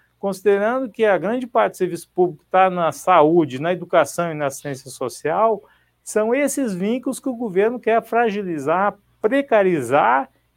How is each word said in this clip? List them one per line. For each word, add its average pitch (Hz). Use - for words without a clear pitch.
considerando 202
que 220
a 196
grande 226
parte 208
do -
serviço 170
público 180
tá 190
na 175
saúde, 151
na 170
educação 170
e -
na 147
assistência 135
social, 170
são 220
esses 277
vínculos 233
que 277
o 247
governo 226
quer 226
fragilizar, 196
precarizar 208